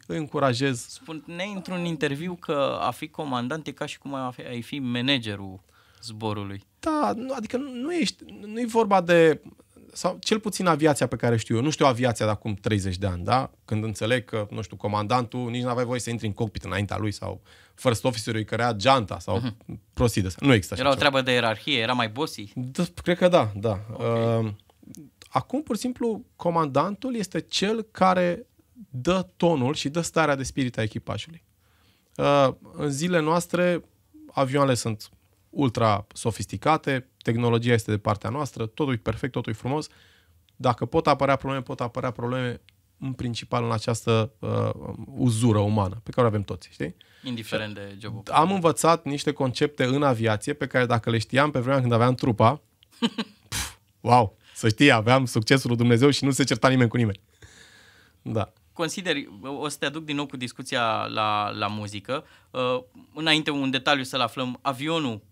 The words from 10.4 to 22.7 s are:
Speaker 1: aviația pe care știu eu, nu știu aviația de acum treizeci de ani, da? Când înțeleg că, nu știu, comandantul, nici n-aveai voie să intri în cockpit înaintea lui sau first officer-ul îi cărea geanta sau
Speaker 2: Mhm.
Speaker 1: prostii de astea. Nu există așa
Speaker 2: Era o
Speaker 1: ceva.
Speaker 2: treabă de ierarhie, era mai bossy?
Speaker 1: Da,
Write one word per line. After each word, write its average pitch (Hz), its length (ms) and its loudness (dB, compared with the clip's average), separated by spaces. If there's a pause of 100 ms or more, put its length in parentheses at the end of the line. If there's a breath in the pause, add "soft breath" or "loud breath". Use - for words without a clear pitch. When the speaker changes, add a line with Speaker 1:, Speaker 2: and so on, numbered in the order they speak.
Speaker 1:
aviația 151 400 4
pe - 80 -4
care 117 220 2
știu 117 180 -2
eu, 113 60 2
nu 147 80 0
știu 151 160 2
aviația 123 400 2
de 107 60 2
acum 104 220 -4
treizeci 98 440 -2
de 98 100 -6
ani, 87 160 -4
da? 120 280 0 (140)
Când 107 180 -4
înțeleg 110 420 -2
că, 104 240 -4
nu 113 120 -8
știu, 101 160 -10
comandantul, 117 720 -2
nici 123 140 -4
n-aveai 123 220 -2
voie 123 140 -4
să 117 100 -8
intri 113 180 -4
în 101 60 -4
cockpit - 300 -6
înaintea 98 340 -4
lui 104 140 -2
sau 95 300 -10 (320 soft breath)
first 117 320 0
officer-ul 110 340 -2
îi 107 60 -4
cărea 117 260 0
geanta 104 480 2
sau 95 160 -4
Speaker 2:
Mhm. 117 220 -4 (360)
Speaker 1:
prostii 117 280 0
de 92 60 0
astea. - 200 -2
Nu 131 60 8
există 101 200 2
așa 104 100 -4
Speaker 2:
Era 139 80 4
o 135 60 2
Speaker 1:
ceva. 143 120 4
Speaker 2:
treabă 135 160 2
de 127 100 0
ierarhie, 120 440 0
era 113 140 0
mai 117 160 0
bossy? 110 460 -8
Speaker 1:
Da, 131 280 -4 (200)